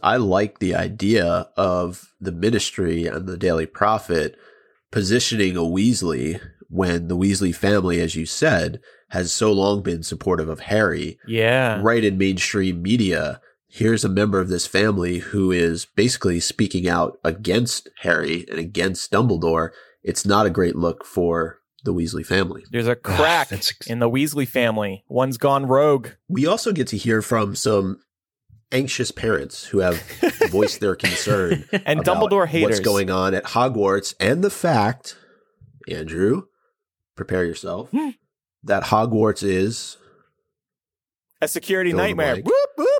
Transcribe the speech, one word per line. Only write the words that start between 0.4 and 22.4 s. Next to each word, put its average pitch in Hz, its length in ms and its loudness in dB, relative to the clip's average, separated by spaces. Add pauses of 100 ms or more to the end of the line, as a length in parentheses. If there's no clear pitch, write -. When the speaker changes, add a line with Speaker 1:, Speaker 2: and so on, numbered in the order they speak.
Speaker 1:
the 90 160 -2
idea 90 840 0
of 90 640 -2
the 92 120 -6
Ministry 85 760 0
and 85 220 -6
the 92 100 -8
Daily 82 300 0
Prophet 90 680 0 (560)
positioning 104 640 0
a 87 60 -2
Weasley 87 800 0 (260)
when 87 400 0
the 90 100 -2
Weasley 95 360 2
family, 92 480 2
as 82 140 -4
you 80 100 -4
said, 104 540 0 (300)
has 90 220 -4
so 107 200 2
long 101 320 2
been 85 200 -4
supportive 85 460 -2
of 76 120 -10
Harry. 82 680 -2
Speaker 2:
Yeah. 113 560 2
Speaker 1:
Right 113 200 2
in 98 140 2
mainstream 95 640 0
media, 90 580 0 (280)
here's 110 360 0
a 101 60 0
member 98 300 2
of 92 100 -2
this 87 160 -2
family 95 540 0
who 95 320 0
is 85 340 0 (100)
basically 101 440 2
speaking 90 480 -2
out 87 360 0
against 110 640 -2 (140)
Harry 82 480 0
and - 100 -8
against 87 520 -4
Dumbledore. 82 580 2 (340)
It's - 220 -4
not 101 220 4
a - 40 2
great 87 240 0
look 85 300 -2
for 85 520 -2 (280)
the 92 80 0
Weasley 82 320 -4
family. 90 460 -2